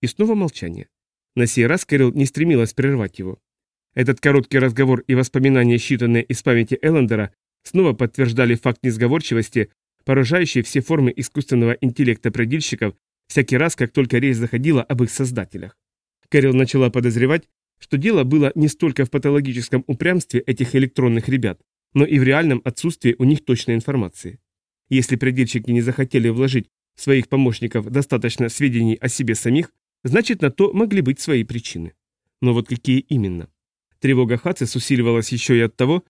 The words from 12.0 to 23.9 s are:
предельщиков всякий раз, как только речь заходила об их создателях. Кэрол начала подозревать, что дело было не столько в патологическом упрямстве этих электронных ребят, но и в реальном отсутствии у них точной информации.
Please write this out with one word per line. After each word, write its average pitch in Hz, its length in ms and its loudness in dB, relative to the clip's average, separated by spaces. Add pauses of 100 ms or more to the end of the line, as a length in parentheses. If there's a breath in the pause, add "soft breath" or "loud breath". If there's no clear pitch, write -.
предельщиков 117 640 -4 (340)
всякий 131 280 -2
раз, 160 200 0
как 123 160 -4
только 127 260 0
речь 127 180 0
заходила 123 460 0
об 127 200 -2
их 113 80 -2
создателях. 107 680 -8 (520)
Кэрол 135 260 4
начала 127 360 2
подозревать, 123 580 0 (300)
что - 200 -4
дело 165 260 2
было 139 300 2
не 151 140 2
столько 143 360 -2
в 123 60 -8
патологическом 135 760 -2
упрямстве 165 540 -2
этих 127 340 -4
электронных 123 540 0
ребят, 117 320 -2 (340)
но 139 100 6
и 151 140 2
в 127 60 4
реальном 135 400 2
отсутствии 127 540 -2
у 127 60 0
них 143 200 2
точной 120 300 -2
информации. 113 680 -6 (480)